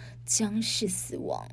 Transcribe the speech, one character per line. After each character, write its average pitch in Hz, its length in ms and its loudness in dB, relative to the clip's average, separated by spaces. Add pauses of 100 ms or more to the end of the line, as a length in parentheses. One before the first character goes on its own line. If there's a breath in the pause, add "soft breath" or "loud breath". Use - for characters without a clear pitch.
(240 loud breath)
将 214 360 2
是 226 280 0
死 - 300 2
亡。 - 340 -4